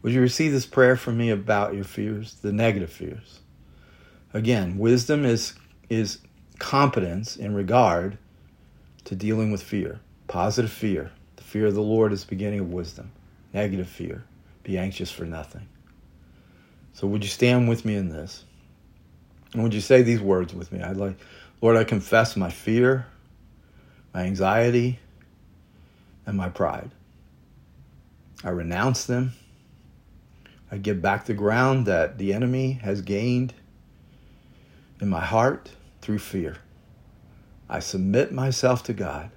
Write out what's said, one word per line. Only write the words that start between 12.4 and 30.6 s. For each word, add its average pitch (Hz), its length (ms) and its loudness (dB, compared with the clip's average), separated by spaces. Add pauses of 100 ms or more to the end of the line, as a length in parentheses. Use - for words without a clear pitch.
of 87 140 -6
wisdom. 87 380 -10 (420)
Negative 95 340 -2
fear, - 360 -12 (400)
"Be 92 160 -4
anxious 92 320 -6
for 87 140 -10
nothing." 82 420 -12 (1300)
So - 120 -6
would 101 160 0
you 101 80 -6
stand 123 400 4
with 113 160 -2
me 107 120 0
in 95 120 -2
this? 78 360 -12 (1080)
And 113 80 -2
would 113 140 0
you 104 60 -2
say 127 200 8
these 117 200 4
words 92 340 0
with 85 160 -12
me? 92 100 -8
I'd 95 160 -6
like, 98 220 -4 (420)
"Lord, 113 160 6
I 110 60 4
confess 113 520 2
my 92 140 -2
fear, 123 560 2 (1080)
my 90 120 -4
anxiety, 117 760 2 (1200)
and 104 140 -4
my 90 100 -2
pride. 90 440 -4 (1500)
I 95 80 -6
renounce 90 540 -2
them. 123 280 -2 (1400)